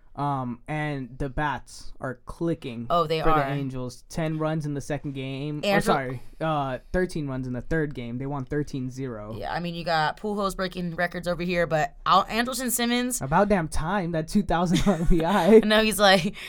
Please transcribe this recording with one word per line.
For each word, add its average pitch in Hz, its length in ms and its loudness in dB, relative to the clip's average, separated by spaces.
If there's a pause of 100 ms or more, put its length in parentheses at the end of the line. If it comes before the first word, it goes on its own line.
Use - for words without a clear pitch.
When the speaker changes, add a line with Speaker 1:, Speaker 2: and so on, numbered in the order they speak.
(160)
Speaker 1:
Um, 135 520 -4
and 143 500 -6
the 143 120 -2
bats 135 720 -6
are 131 140 -6 (100)
clicking 135 640 -6
Speaker 2:
Oh, 170 180 2
they 160 140 -2
Speaker 1:
for 160 80 2
Speaker 2:
are. 156 100 6
Speaker 1:
the 139 160 0
Angels. 131 540 -6
Ten 160 280 -2
runs 156 280 -2
in 147 80 -4
the 139 80 -4
second 143 320 -6
game. 135 500 -6
Or, 196 40 0
Speaker 2:
Andrew 202 140 4 (120)
Speaker 1:
sorry, 131 280 -4 (200)
uh, 143 380 -2 (120)
thirteen 180 360 -2
runs 131 200 -4
in 127 60 -4
the 123 80 -6
third 151 340 -2
game. 120 220 -8
They 131 80 -6
won 139 180 -6
thirteen 143 460 -4
zero. 117 500 -8
Speaker 2:
Yeah, 73 140 -6
I 165 80 -4
mean, 175 140 -6
you 170 100 -6
got 156 340 0
Pujols 202 380 -2
breaking 180 380 -4
records 175 300 -4
over 175 180 -2
here, 175 240 0
but 156 280 0 (100)
Al-, 185 200 4
Andrelton 240 440 -2
Simmons 240 520 0
Speaker 1:
About 165 260 4
damn 175 220 2
time, 175 420 -2
that 160 160 -2
two 208 160 2
thousand 175 400 2
<laughs> - 40 2
R 175 220 2
B 165 140 8
I. 196 360 8
Speaker 2:
<laughs> 214 40 4
No, 214 200 4
he's 208 160 0
like, 190 360 6 (140)